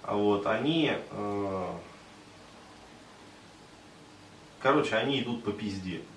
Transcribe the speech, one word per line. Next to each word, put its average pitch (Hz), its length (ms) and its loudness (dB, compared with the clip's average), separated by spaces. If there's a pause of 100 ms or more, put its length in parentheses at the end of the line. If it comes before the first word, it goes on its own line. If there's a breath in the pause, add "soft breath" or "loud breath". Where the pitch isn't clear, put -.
а 101 120 -2
вот 101 320 4
они, 139 460 2 (180)
э, 101 560 -2 (3000)
короче, 139 360 4
они 135 260 2
идут 117 220 -4
по 104 80 -2
пизде. 95 500 -4 (160)